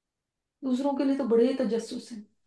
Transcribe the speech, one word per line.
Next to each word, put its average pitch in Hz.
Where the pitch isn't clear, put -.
दूसरों 269
के 285
लिए 277
तो 277
बड़े 233
तजस्सुस 226
हैं, 214